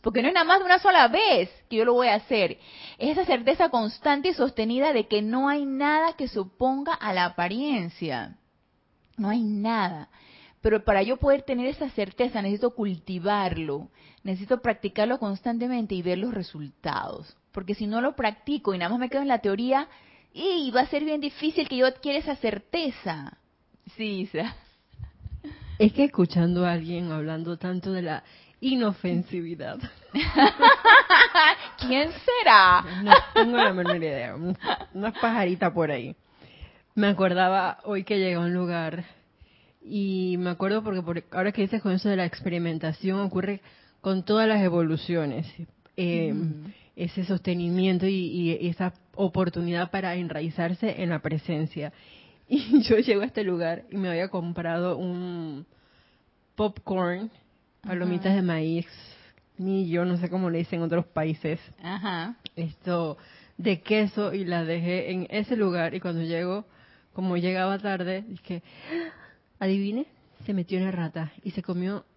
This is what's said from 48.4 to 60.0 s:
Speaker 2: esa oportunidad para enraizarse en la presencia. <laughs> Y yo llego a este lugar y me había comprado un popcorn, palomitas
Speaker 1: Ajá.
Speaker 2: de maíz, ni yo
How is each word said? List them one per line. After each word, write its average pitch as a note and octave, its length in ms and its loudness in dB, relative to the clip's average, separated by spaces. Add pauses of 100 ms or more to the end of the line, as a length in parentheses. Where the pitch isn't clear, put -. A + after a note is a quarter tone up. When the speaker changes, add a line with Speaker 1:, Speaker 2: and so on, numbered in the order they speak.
Speaker 2:
esa F3+ 240 -4 (220)
oportunidad F3 760 -2
para F#3+ 260 -4
enraizarse F3 840 -4
en F3 80 -2
la D#3+ 100 -2
presencia. D3+ 800 -4
<laughs> - 40 -20 (480)
Y B3+ 300 4
yo A3 160 4
llego G#3+ 240 4
a G#3+ 60 -2
este G#3+ 180 -4
lugar E3+ 460 -2
y F#3+ 80 -6
me F#3+ 100 -2
había F3 200 -2
comprado E3+ 680 -4
un F3 680 -8 (880)
popcorn, F#3+ 760 -4 (520)
palomitas F3+ 440 -2
Speaker 1:
Ajá. G3 100 2
Speaker 2:
de G3 60 2
maíz, E3 440 -2 (680)
ni F#3+ 320 -2
yo E3+ 160 0